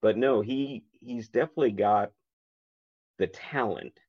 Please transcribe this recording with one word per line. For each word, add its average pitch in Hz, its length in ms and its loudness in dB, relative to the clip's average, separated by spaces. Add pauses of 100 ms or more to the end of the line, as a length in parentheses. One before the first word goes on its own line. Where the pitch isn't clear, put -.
But 107 120 4
no, 123 240 2
he, 131 500 -4
he's 120 380 -10
definitely 139 420 0
got 101 400 2 (1040)
the 95 80 0
talent. - 840 -4